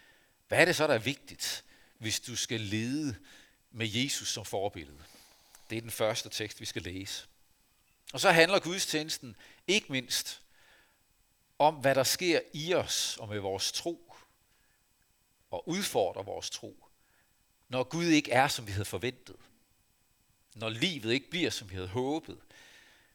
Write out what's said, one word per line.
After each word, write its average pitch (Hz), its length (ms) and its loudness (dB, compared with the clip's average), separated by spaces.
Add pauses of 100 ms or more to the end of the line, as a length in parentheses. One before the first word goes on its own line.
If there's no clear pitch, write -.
(480)
hvad 117 120 4
er 160 40 10
det 175 120 4
så, 156 100 4
der 147 80 4
er 113 40 4
vigtigt, - 680 -6 (340)
hvis 107 220 -2
du 120 160 -10
skal 113 240 -2
lede 117 560 -2 (540)
med 113 160 -4
Jesus 120 420 -2
som 110 160 -6
forbillede? 80 580 -6 (680)
Det 110 80 -4
er 113 40 -6
den 113 80 -12
første 110 380 0
tekst, - 320 -8
vi 113 40 -12
skal - 180 -6
læse. 92 440 -10 (840)
Og 131 80 -6
så 196 100 8
handler 170 280 8
gudstjenesten 156 800 -4 (300)
ikke 202 260 2
mindst - 500 -4 (1160)
om, 151 160 6
hvad 135 200 4
der 135 100 6
sker 170 360 2 (120)
i 160 220 -2
os - 460 0
og 104 80 -10
med 104 100 -4
vores 95 340 -2
tro, - 420 -8 (1400)
og - 180 -8
udfordrer 113 540 0
vores 95 280 -8
tro, - 360 -14 (840)
når 127 160 -2
Gud 165 200 -2
ikke 156 280 6
er, 131 160 6
som 123 180 -4
vi 113 60 -6
havde 104 120 -2
forventet. 113 520 -6 (1160)
Når 113 140 -6
livet 117 440 -2
ikke 135 180 0
bliver, 165 200 0
som 101 200 -8
vi 95 40 -10
havde 92 140 -6
håbet, 131 500 -4 (760)